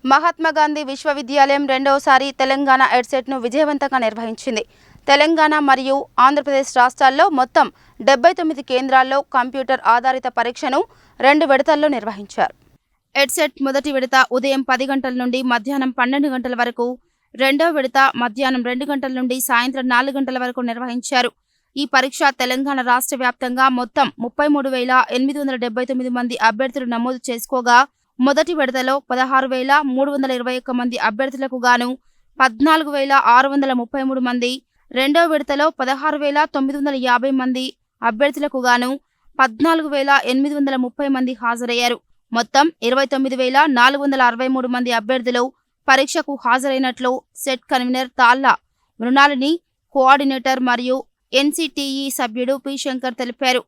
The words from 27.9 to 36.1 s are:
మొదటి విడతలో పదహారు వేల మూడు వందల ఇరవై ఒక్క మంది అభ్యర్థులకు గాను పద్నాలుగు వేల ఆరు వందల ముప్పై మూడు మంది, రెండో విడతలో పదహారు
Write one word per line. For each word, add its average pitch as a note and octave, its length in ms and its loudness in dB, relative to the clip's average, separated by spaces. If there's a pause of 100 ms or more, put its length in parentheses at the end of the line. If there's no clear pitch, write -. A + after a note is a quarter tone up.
మొదటి D#4 340 2
విడతలో C4 340 -2 (180)
పదహారు C4 420 0
వేల B3+ 180 -2 (240)
మూడు C#4 180 0
వందల C4+ 240 -2
ఇరవై B3 220 -4
ఒక్క B3+ 200 -8
మంది B3 180 -4 (100)
అభ్యర్థులకు C4 580 -4
గాను B3 220 4 (540)
పద్నాలుగు C#4+ 560 2
వేల C#4 160 -2 (200)
ఆరు C4 200 6
వందల C#4 180 0 (100)
ముప్పై C4+ 280 -6
మూడు C4 180 -2
మంది, B3 240 -2 (400)
రెండో D4 300 2 (100)
విడతలో D4 340 0 (160)
పదహారు C#4 420 -2